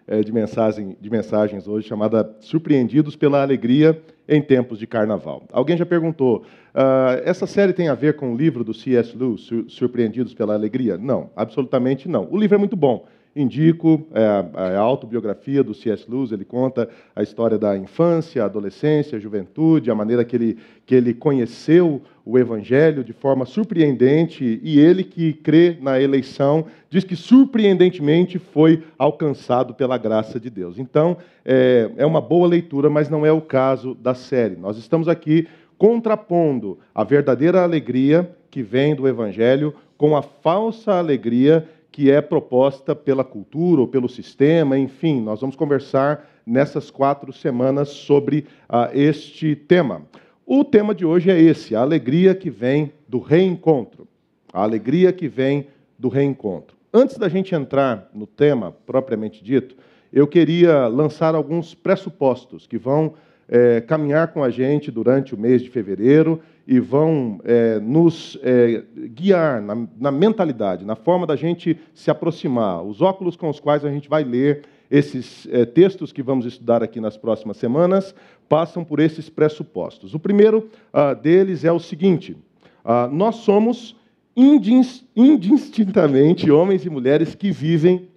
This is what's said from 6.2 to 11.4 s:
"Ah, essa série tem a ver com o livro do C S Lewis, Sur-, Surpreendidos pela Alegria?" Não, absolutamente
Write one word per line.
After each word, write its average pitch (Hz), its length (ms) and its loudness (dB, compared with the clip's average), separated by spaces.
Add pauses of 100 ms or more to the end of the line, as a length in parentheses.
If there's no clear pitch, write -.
"Ah, 131 500 2
essa 180 220 -4
série 196 260 0
tem 170 160 -2
a 143 60 0
ver 147 220 0
com 127 180 -8
o - 20 -6
livro 127 280 -2
do 110 100 -8
C 127 220 -4
S 117 200 0
Lewis, 120 260 -4
Sur-, 113 280 -6
Surpreendidos 117 640 -4
pela 104 220 -4
Alegria?" 107 420 -4
Não, 98 380 -6
absolutamente 127 760 -4